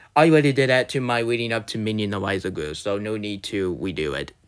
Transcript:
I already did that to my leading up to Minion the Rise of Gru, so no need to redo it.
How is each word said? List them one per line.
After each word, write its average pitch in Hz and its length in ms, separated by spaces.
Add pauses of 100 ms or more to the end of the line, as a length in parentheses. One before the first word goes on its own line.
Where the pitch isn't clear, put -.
(140)
I 156 140
already 147 240
did 131 160
that 127 220
to 139 100
my 120 220
leading 117 320
up 113 140
to 113 100
Minion 107 320
the 101 100
Rise 98 240
of 95 80
Gru, 78 220
so 101 240
no 107 180
need 104 280
to 92 320
redo 78 380
it. 73 180 (160)